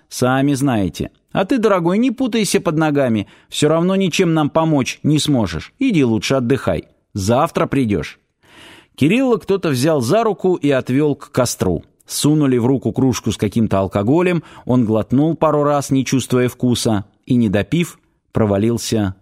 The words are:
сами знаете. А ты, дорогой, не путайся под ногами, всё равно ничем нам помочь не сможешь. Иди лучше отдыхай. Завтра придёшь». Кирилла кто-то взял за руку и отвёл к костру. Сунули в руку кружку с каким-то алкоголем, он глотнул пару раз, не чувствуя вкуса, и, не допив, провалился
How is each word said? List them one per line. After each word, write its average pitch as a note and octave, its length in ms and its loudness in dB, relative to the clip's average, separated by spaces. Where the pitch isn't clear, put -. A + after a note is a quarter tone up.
сами C3+ 440 0
знаете. A#2+ 580 -2
А G3 140 -2
ты, C4+ 140 0
дорогой, F#3+ 380 2
не B3+ 140 0
путайся A3 480 -2
под E3 180 -2
ногами, C#3 500 0
всё - 220 0
равно E3+ 260 0
ничем F#3 380 0
нам D3+ 160 0
помочь D#3 520 0
не D3 160 2
сможешь. A2+ 600 -2
Иди G#3 240 2
лучше A2+ 320 0
отдыхай. A#2 540 -2
Завтра B2 540 -2
придёшь». G#2 520 -2
Кирилла A#3 380 2
кто-то F#3 320 -2
взял C#3+ 320 0
за G3 240 0
руку F#3 300 0
и C#3+ 160 -2
отвёл C3+ 440 0
к - 160 -16
костру. F#2+ 540 -2
Сунули C#3+ 520 2
в A2+ 80 0
руку A#2+ 260 0
кружку B2 400 0
с - 60 -6
каким-то G#2 420 0
алкоголем, D3 640 0
он B2+ 180 2
глотнул A#2+ 540 0
пару D3+ 260 2
раз, C#3+ 260 0
не C3+ 140 0
чувствуя B2 460 0
вкуса, A#2 560 0
и, B2+ 100 0
не A#2+ 120 2
допив, G#2 500 -2
провалился G#2+ 880 0